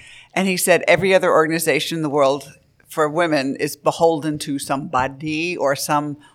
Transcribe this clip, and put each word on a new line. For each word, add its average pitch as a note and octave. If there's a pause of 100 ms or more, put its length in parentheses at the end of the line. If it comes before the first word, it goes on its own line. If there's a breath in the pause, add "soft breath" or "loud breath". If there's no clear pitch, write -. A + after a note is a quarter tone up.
(340 loud breath)
And F#3+
he F#3
said F3
every F#3
other F3+
organization D#3+
in D#3
the D3+
world C#3 (360)
for D#3
women D3
is D3
beholden D#3
to C#3
somebody D3+
or C#3
some D3 (180 soft breath)